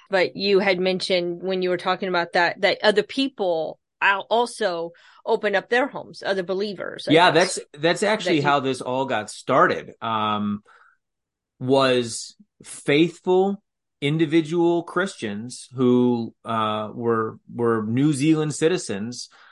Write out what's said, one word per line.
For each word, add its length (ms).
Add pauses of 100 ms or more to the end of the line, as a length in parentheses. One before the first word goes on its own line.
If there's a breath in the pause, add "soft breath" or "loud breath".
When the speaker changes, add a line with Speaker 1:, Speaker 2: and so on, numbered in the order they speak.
(100)
Speaker 1:
But 260
you 220
had 220
mentioned 640
when 200
you 80
were 60
talking 320
about 240
that, 300
that 200
other 200
people 760 (220)
al-, 280
also 640 (320 soft breath)
open 300
up 140
their 180
homes, 380
other 180
believers, 640
I 40
Speaker 2:
Yeah, 180
Speaker 1:
guess, 260
Speaker 2:
that's, 260
that's 200
actually 340
Speaker 1:
that 60
you 60
Speaker 2:
how 120
this 200
all 260
got 240
started, 720
um, 600 (960 soft breath)
was 800 (260)
faithful 1000 (380)
individual 800
Christians 920
who, 600 (100)
uh, 480
were, 460 (140)
were 340
New 260
Zealand 420
citizens. 760 (220 soft breath)